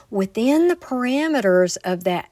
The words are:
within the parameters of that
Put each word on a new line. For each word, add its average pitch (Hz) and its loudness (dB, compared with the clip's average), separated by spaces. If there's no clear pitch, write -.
within 233 0
the 349 0
parameters 247 0
of 180 -4
that 180 -4